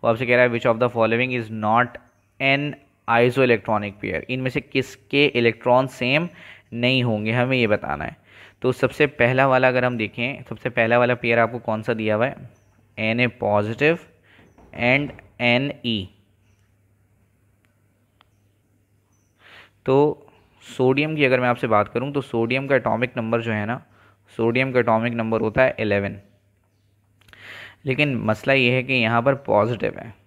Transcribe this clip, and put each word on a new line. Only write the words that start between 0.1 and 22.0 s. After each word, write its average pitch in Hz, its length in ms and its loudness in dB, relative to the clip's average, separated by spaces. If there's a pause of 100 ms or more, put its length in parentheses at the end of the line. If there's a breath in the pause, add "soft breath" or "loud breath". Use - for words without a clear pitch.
आपसे 113 160 0
कह 120 100 4
रहा 123 80 6
है 123 60 2
which 117 160 -2
of 113 160 2
the 123 120 2
following 117 380 0
is 117 140 -4 (140)
not 113 360 0 (440)
an 139 320 0 (360)
isoelectronic 117 880 2
pair, 95 260 -6 (100)
इनमें 127 200 -4
से 147 100 -4
किसके - 640 -2
इलेक्ट्रॉन 123 600 2
सेम 135 420 -2 (440 loud breath)
नहीं 123 300 0
होंगे, 110 300 -2
हमें 127 260 0
ये 117 80 2
बताना 73 380 -2
है। - 120 -12 (460 loud breath)
तो 127 100 2
सबसे 135 340 0
पहला 131 400 2
वाला 127 220 4
अगर 123 160 0
हम 123 120 -2
देखें, 117 460 -6
सबसे 120 280 -10
पहला 117 280 2
वाला 123 160 2
पेयर 117 240 0
आपको 117 200 0
कौन 110 240 -6
सा 117 120 -2
दिया 107 200 -2
हुआ 113 120 0
है? - 240 -10 (480)
एन 110 220 -2
ए 123 60 2 (160)
positive 110 560 0 (840 soft breath)
and 131 280 0 (300)
एन 123 320 0 (120)
ई। 107 240 -4 (3750 loud breath)
तो 139 400 2 (380)
सोडियम 143 520 0
की 147 80 2
अगर 127 160 4
मैं 123 80 0
आपसे 123 180 -2
बात 104 220 2
करूं 135 240 -6